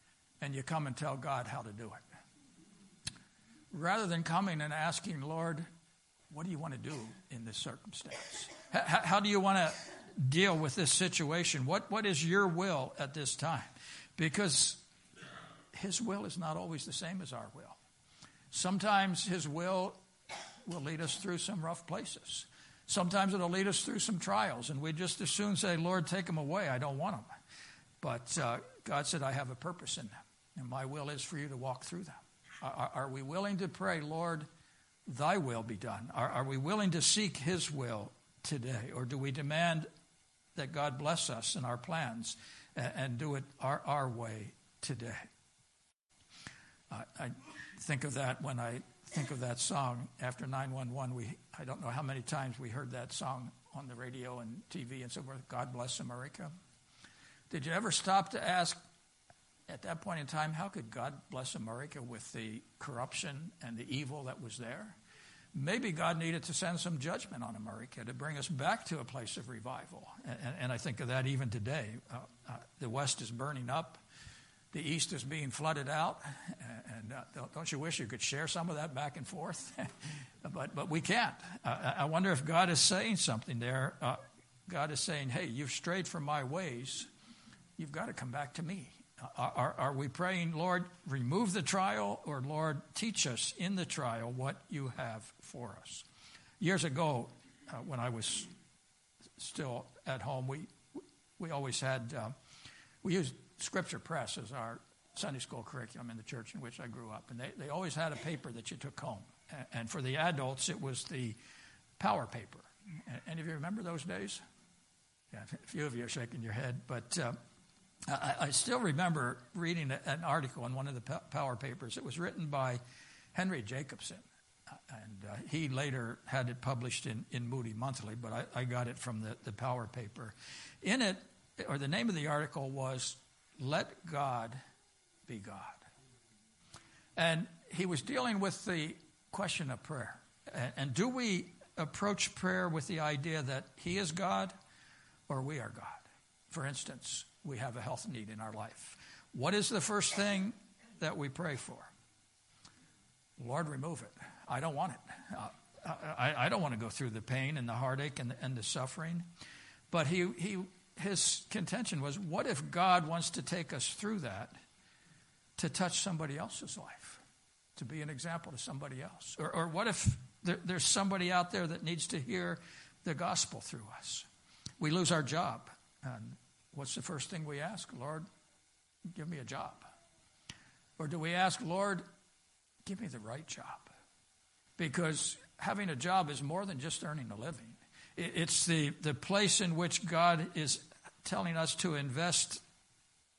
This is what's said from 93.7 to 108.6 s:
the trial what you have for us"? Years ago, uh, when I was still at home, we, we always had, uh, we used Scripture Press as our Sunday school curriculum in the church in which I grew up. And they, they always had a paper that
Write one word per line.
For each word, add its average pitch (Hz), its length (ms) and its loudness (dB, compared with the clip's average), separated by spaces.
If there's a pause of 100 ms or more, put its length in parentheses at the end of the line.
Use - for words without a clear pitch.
the 175 80 2
trial 120 480 -2
what 127 240 -2 (120)
you 139 280 -4
have 113 260 -4 (200)
for 120 380 -10
us"? - 220 -12 (560)
Years 175 240 6
ago, 147 460 2 (420)
uh, 139 60 -8
when 127 240 -4
I 123 80 2
was - 400 -2 (920)
still 131 480 -6 (220)
at 131 140 -2
home, 131 260 -2
we, 156 180 -4 (720)
we 165 120 -6
always 139 300 0
had, 131 380 0
uh, 110 120 -4 (720)
we 175 100 4
used 147 180 2 (260)
Scripture - 420 -2
Press 143 380 -4
as 113 120 -8
our 117 300 -6 (340)
Sunday 147 240 -4
school 120 240 -8
curriculum 117 480 -8
in 113 60 -8
the 110 80 -10
church 117 300 -8
in - 60 -8
which 123 200 -10
I 131 80 -6
grew 117 220 -10
up. 110 200 -10
And 120 80 -8
they, 131 200 -6
they 135 100 -8
always 156 260 -2
had 156 180 0
a 131 40 -4
paper 143 340 -4
that 113 200 -8